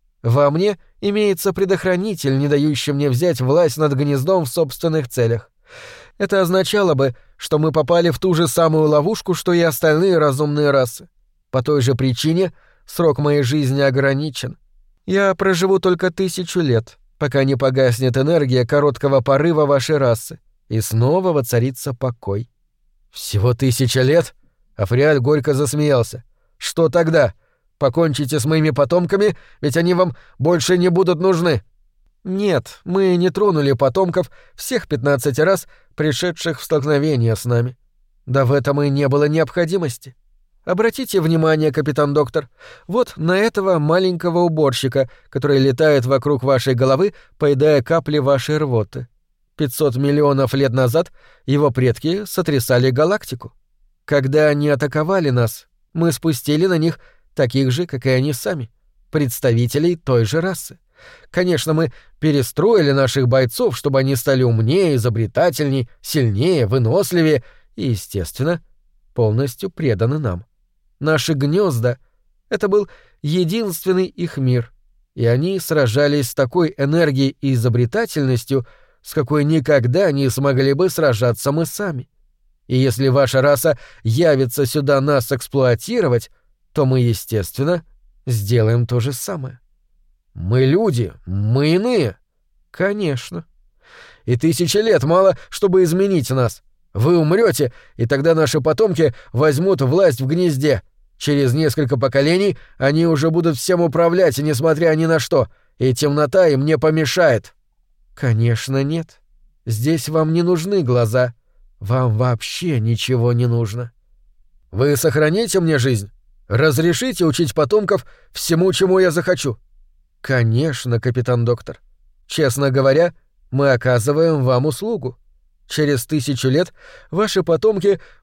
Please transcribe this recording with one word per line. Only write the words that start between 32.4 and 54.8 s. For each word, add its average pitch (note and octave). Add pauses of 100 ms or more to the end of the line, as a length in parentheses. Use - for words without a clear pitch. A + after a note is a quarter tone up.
мы F#3
не F3
тронули E3
потомков F3 (240)
всех -
пятнадцати C#3
раз, F3+ (280)
пришедших D#3
в -
столкновение C#3+
с -
нами. A#2+ (480)
Да C3
в B2
этом C#3+
и C#3+
не C#3
было C#3+
необходимости. D#3+ (480)
Обратите A3
внимание, D#3+
капитан-доктор, C#3+ (380)
вот A#3
на E3+
этого G3
маленького E3+
уборщика, C#3 (220)
который C#3
летает C3+
вокруг C3+
вашей C3+
головы, C3+ (240)
поедая C#3+
капли D#3+
вашей C#3
рвоты. B2 (480)
Пятьсот C#3+
миллионов C#3+
лет C3+
назад C3 (340)
его C#3+
предки B2+
сотрясали C#3
галактику. D3+ (520)
Когда C#3+
они D3
атаковали D3+